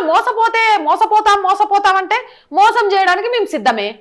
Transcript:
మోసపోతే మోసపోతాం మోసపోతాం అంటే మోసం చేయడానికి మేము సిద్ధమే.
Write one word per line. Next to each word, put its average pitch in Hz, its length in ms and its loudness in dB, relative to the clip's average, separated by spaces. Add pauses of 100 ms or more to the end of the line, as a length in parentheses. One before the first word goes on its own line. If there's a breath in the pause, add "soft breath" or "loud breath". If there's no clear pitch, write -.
(100)
మోసపోతే 453 520 0 (240)
మోసపోతాం 415 600 2
మోసపోతాం 403 540 0
అంటే 403 180 -2 (400 loud breath)
మోసం 427 340 4
చేయడానికి 381 420 0
మేము 415 200 -2
సిద్ధమే. 220 320 -2 (140)